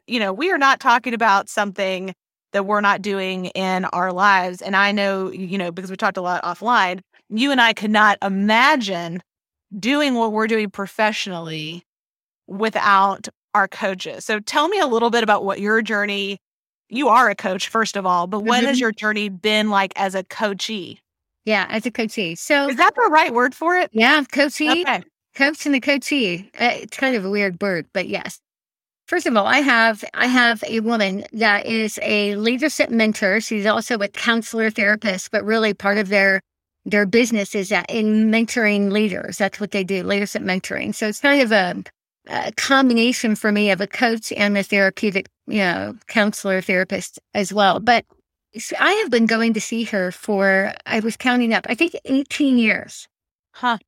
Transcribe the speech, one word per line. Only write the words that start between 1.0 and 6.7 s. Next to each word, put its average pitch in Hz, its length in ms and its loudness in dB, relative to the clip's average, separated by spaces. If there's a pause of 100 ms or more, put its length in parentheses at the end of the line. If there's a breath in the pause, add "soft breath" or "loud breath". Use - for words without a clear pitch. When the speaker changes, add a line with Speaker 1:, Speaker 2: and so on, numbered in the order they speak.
Speaker 1:
about 214 340 2
something 190 680 -4 (380)
that 202 140 -2
we're 208 160 0
not 202 200 2
doing 190 440 -4
in 185 400 -2
our 180 260 -2
lives. 185 500 2
And 196 140 -4
I 202 160 4
know, 196 400 -2
you 185 260 -8
know, 175 140 -4
because 185 180 -12
we 185 60 -10
talked 190 220 -2
a 185 40 -4
lot 175 220 -4
offline, 190 560 0 (300 soft breath)